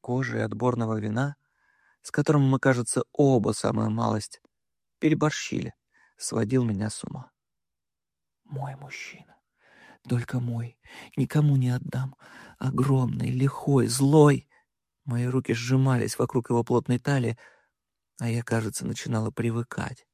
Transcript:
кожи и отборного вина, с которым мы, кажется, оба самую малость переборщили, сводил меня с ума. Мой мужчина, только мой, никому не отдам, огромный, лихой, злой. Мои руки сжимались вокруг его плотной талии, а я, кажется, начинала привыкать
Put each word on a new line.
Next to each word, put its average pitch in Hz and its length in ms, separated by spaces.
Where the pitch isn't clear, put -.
кожи 123 340
и 113 40
отборного 110 580
вина, 117 360
с - 80
которым 147 320
мы, 131 160
кажется, 123 440
оба 127 400
самую 107 360
малость 110 520
переборщили, 151 760
сводил 117 480
меня 107 240
с - 160
ума. - 260
Мой 135 320
мужчина, - 600
только 123 320
мой, 120 380
никому 147 400
не 127 140
отдам, 127 460
огромный, 131 720
лихой, 131 560
злой. 139 640
Мои 120 200
руки 123 280
сжимались 123 680
вокруг 123 300
его 117 140
плотной 123 360
талии, 123 380
а 120 100
я, 117 140
кажется, 113 420
начинала 113 460
привыкать 117 840